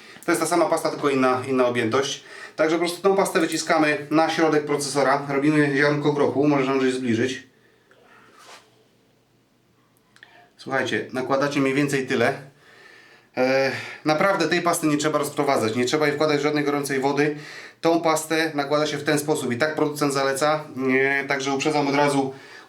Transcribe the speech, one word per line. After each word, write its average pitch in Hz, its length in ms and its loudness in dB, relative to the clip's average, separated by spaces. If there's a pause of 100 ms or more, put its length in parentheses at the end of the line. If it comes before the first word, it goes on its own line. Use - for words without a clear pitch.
(260)
To 170 60 0
jest 165 100 0
ta 160 60 -2
sama 165 180 2
pasta, 160 240 0
tylko 143 200 -2
inna, 131 380 2
inna 127 200 2
objętość. 120 560 -2 (320)
Także 160 200 0
po 165 40 0
prostu 175 220 -4
tą 196 140 4
pastę 190 240 2
wyciskamy 156 720 0
na 160 180 4
środek 151 360 2
procesora, 143 640 0
robimy 143 480 2
ziarnko 147 360 2
grochu, 143 340 2
możesz 135 220 2
Andrzej 131 220 2
zbliżyć. 123 560 -2 (3000)
Słuchajcie, 127 560 -4
nakładacie 139 460 -2
mniej 135 140 2
więcej 139 340 0
tyle. 131 260 2 (1040)
E, 135 340 2 (340)
naprawdę 170 420 2
tej 170 140 0
pasty 165 260 0
nie 147 100 0
trzeba 147 220 0
rozprowadzać, 135 560 0
nie 123 100 0
trzeba 151 220 0
jej 147 80 0
wkładać 147 260 2
żadnej 151 220 0
gorącej 139 360 -2
wody. 143 360 0 (460)
Tą 165 200 2
pastę 160 540 0
nakłada 147 320 0
się 147 100 -4
w 143 60 -8
ten 151 160 2
sposób 143 320 -2
i 120 60 -2
tak 156 180 0
producent 147 380 0
zaleca, 143 500 0 (300)
e, 135 320 2
także 139 280 -2
uprzedzam 143 340 0
od 139 80 0
razu 139 380 2 (360)